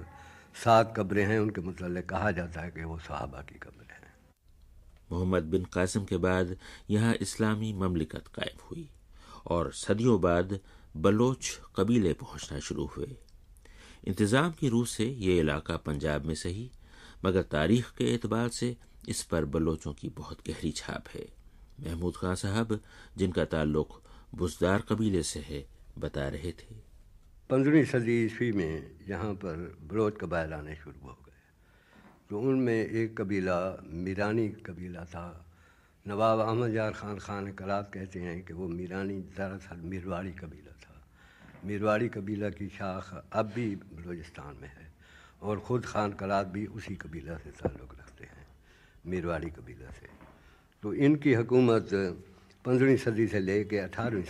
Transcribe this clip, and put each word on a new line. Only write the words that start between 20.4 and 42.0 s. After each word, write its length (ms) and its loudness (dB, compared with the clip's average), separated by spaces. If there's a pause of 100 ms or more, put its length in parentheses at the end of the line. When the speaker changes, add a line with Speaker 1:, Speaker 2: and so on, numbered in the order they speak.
Speaker 2:
گہری 240 -4
چھاپ 440 -10
ہے۔ 80 -8 (540)
محمود 360 -4
خان 220 -2
صاحب، 360 0 (440)
جن 140 2
کا 140 2
تعلق 540 2 (360)
بزدار 520 2
قبیلے 360 2
سے 260 -6
ہے، 140 -6 (380)
بتا 300 -4
رہے 260 -6
تھے۔ 180 -18 (760)
Speaker 1:
پندرہویں 400 6
صدی 320 2
عیسوی 300 0
میں 280 0 (260)
یہاں 340 -4
پر 160 -6 (320)
بلوچ 300 0
قبائل 340 -2
آنے 220 -8
شروع 280 -16
ہو 120 -16 (120)
گئے، 80 -20 (920)
تو 200 0
ان 160 4
میں 200 4
ایک 320 0
قبیلہ 420 2 (240)
میرانی 680 0 (140)
قبیلہ 480 -10
تھا۔ 160 -10 (800)
نواب 340 4
احمد 340 2
یار 180 0
خان 260 -8
خان 340 -6
کلات 400 -4
کہتے 300 -8
ہیں 200 -6
کہ 120 -14
وہ 160 -6
میرانی 500 -4 (160)
دراصل 480 -8
میرواڑی 480 -6
قبیلہ 380 -14 (100)
تھا۔ 140 -20 (680)
میرواڑی 460 2